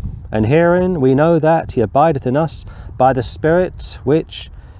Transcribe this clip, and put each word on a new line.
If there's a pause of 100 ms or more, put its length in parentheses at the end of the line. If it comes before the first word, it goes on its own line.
(320)
And
herein
we
know
that
he
abideth
in
us (340)
by
the
Spirit
which (300)